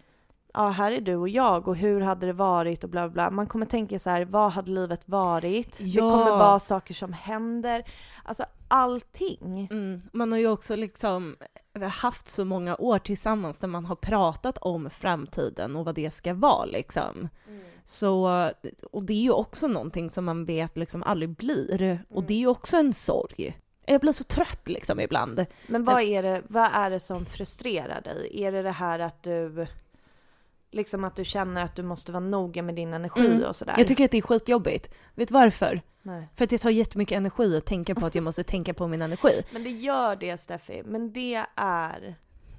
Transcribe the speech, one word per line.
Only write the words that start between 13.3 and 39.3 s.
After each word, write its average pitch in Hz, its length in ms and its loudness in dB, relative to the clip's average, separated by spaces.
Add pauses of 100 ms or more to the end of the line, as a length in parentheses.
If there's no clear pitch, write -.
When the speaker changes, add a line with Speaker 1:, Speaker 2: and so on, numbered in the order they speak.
Speaker 2:
där 190 100 -6
man 170 160 -6
har 175 120 -6
pratat 196 640 0
om 160 320 -4
framtiden 143 840 -4
och 160 80 -4
vad 165 100 -4
det 151 160 -4
ska 175 240 -6
vara, 220 300 4
liksom. - 640 -6 (200)
Speaker 1:
Mm. 208 120 -18 (240)
Speaker 2:
Så, 185 680 2 (420)
och 202 100 -6
det 190 120 -4
är 214 80 2
ju 254 100 4
också - 360 0
någonting 165 420 -4
som 180 140 -6
man 165 200 -4
vet 160 320 -4
liksom 165 260 -6
aldrig 165 340 -2
blir. 190 720 -2
Och - 80 -8
Speaker 1:
Mm. 180 100 -2
Speaker 2:
det 208 80 0
är 220 40 2
ju 247 80 2
också 247 300 2
en 285 180 6
sorg. - 640 -4 (320)
Jag 277 100 8
blir 294 120 4
så - 120 -2
trött - 440 -2
liksom - 320 -2
ibland. 120 460 0 (200)
Speaker 1:
Men 233 180 0
vad 247 180 6
Speaker 2:
Jag 208 80 2
Speaker 1:
är 196 120 0
det, 190 260 0
vad 226 240 6
är 202 180 2
det 185 100 -2
som 180 260 -6
frustrerar - 720 -6
dig? - 440 -8
Är 190 80 0
det 190 100 -2
det 190 80 -2
här 170 280 -2
att 165 240 -6
du, 165 440 -4 (1040)
liksom 202 340 -6
att 185 120 -6
du 190 80 -6
känner 185 380 -4
att 170 140 -6
du 180 60 -8
måste 175 300 -8
vara 175 80 -4
noga 180 420 -2
med 175 120 -4
din 165 200 -6
energi 175 320 2
Speaker 2:
Mm. 226 180 4
Speaker 1:
och - 120 -4
sådär? - 220 -4
Speaker 2:
Jag 240 80 8
tycker 269 180 4
att 254 60 4
det 233 80 2
är 196 40 0
skitjobbigt. 226 720 0 (200)
Vet 233 140 -2
du 226 60 -6
varför? 214 460 6 (220)
Speaker 1:
Nej. 170 320 -12
Speaker 2:
För 247 100 2
att - 60 0
det 233 80 0
tar 233 120 2
jättemycket 214 460 0
energi 196 400 0
att 156 100 -2
tänka 180 280 -2
på 208 120 -2
att 160 80 -4
jag 170 100 -2
måste 165 180 -4
tänka 175 320 -4
på 175 120 -4
min 165 160 -4
energi. - 440 2